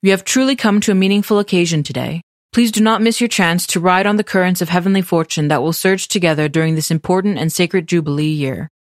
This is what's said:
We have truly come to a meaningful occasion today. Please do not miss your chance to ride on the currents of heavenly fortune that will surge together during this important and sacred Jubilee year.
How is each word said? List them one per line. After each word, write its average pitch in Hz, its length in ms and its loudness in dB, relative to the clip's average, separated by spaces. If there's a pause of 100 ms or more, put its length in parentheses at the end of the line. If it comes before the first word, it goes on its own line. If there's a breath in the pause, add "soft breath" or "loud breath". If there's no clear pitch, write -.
We 190 100 2
have 190 120 0
truly 262 320 0
come 208 240 2
to 208 140 0
a - 20 2
meaningful 202 440 2
occasion 175 440 0
today. 127 380 -6 (320)
Please 240 180 2
do 214 100 0
not 220 200 2
miss 226 180 0
your 240 80 0
chance 175 380 0
to - 140 -4
ride 185 260 2
on 208 100 2
the 214 80 0
currents 185 380 0
of 165 80 -4
heavenly 185 320 0
fortune 160 460 -2
that 135 160 0
will 160 100 0
surge 190 340 -2
together 156 400 2
during 160 280 0
this 156 160 -4
important 185 480 0
and 156 120 -2
sacred 180 360 -2
Jubilee 151 400 -2
year. 143 420 -4 (260)